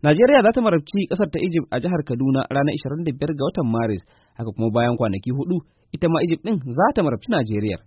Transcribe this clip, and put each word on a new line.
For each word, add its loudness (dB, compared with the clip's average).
Najeriya 6
za 6
ta 0
marabci 0
ƙasar -2
ta -6
Egypt -2
a -4
jihar -2
Kaduna 0
ranar 0
ishirin -6
da -2
biyar -4
ga -2
watan -2
Maris. 0
Haka -8
kuma, -2
bayan 2
kwanaki -2
hudu, -2
ita 0
ma 2
Egypt -2
ɗin 0
za 0
ta 2
marabci -4
Najeriya. -2